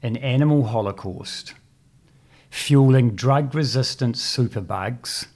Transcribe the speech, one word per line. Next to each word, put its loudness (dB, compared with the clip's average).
an -4
animal 2
holocaust, -6
fueling 4
drug-resistant -2
superbugs -6